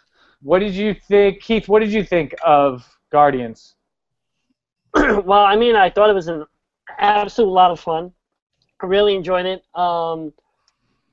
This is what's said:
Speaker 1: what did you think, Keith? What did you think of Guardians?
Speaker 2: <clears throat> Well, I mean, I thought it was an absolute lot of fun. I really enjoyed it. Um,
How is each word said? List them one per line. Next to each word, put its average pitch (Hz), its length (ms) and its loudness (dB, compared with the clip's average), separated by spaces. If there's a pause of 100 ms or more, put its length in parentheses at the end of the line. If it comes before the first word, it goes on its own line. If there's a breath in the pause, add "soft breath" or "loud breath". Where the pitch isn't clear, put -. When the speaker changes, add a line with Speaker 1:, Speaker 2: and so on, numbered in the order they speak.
(420)
Speaker 1:
what 156 180 0
did 202 140 -4
you 202 220 -4 (120)
think, 202 360 0
Keith? 220 240 -4
What 214 140 2
did 208 120 -4
you 214 100 -2
think 160 300 -4 (100)
of 143 440 2 (240)
Guardians? 135 680 -2
Speaker 2:
<clears throat> - 40 -20 (1120)
Well, 202 480 2
I 202 140 2
mean, 233 180 2
I 190 140 4
thought 208 200 2
it 208 40 2
was 175 160 -4
an 156 160 -8 (540)
absolute 208 520 0
lot 180 200 4
of 165 100 -8
fun. 170 320 -8 (680)
I - 40 -10
really 202 280 0
enjoyed 180 320 -4
it. 185 160 -8 (160)
Um, 165 540 -6 (800)